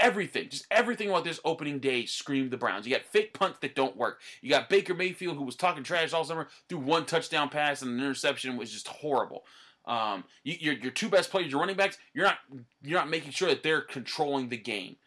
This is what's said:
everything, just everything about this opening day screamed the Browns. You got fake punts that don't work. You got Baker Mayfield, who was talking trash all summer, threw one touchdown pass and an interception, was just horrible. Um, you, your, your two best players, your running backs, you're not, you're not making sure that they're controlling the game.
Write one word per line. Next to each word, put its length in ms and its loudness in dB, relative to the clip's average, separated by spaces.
everything, 480 2
just 200 -10
everything 400 2
about 140 2
this 220 -4
opening 340 0
day 280 2
screamed 440 -2
the 60 -4
Browns. 320 -2
You 40 2
got 120 0
fake 340 0
punts 220 0
that 160 -4
don't 200 0
work. 240 -2
You 100 -4
got 180 4
Baker 260 4
Mayfield, 420 -2
who 80 -4
was 100 -6
talking 300 0
trash 280 0
all 120 2
summer, 240 -6
threw 100 -6
one 280 2
touchdown 440 0
pass 320 0
and 100 -4
an 120 -2
interception, 520 -2
was 160 -6
just 160 -12
horrible. 560 0
Um, 400 -2
you, 160 -6
your, 160 0
your 160 -4
two 180 -4
best 220 4
players, 220 0
your 80 0
running 160 0
backs, 220 0
you're 140 2
not, 120 4
you're 160 0
not 120 0
making 200 -4
sure 200 0
that 120 2
they're 200 2
controlling 640 -4
the 80 -6
game. 400 -6